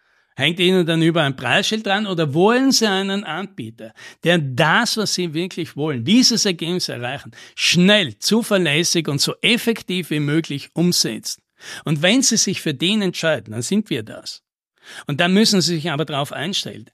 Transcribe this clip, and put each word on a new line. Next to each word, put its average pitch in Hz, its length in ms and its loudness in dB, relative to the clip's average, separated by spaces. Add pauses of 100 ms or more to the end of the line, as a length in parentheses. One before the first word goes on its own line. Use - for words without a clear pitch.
(360)
hängt 165 240 0
Ihnen 180 260 4
dann 165 160 2
über 160 220 4
ein 139 120 0
Preisschild 196 500 -2
dran, 208 200 -2
oder 165 280 -2
wollen 240 380 4
Sie 226 140 2
einen 196 380 -2
Anbieter, 117 720 -12 (300)
der 175 140 4
das, 160 600 2
was 202 180 -2
Sie 175 180 -4
wirklich 175 420 -6
wollen, 139 280 -4
dieses 214 420 4
Ergebnis 170 440 -2
erreichen, 123 420 -8 (240)
schnell, 180 640 2
zuverlässig 175 880 2
und 143 120 -2
so - 220 0
effektiv 202 720 0
wie 151 80 0
möglich 147 540 -2
umsetzt? 160 680 -2 (440)
Und 147 180 0
wenn 226 180 4
Sie - 160 2
sich - 240 -2
für 156 140 -4
den 208 260 0
entscheiden, 151 520 -2
dann 120 100 -6
sind 208 260 -2
wir 120 140 -4
das. - 400 -16 (600)
Und 147 140 -4
dann 180 140 2
müssen 208 280 4
Sie 165 140 -2
sich 160 160 -4
aber 147 140 -2
darauf 143 260 -6
einstellen, 123 640 -8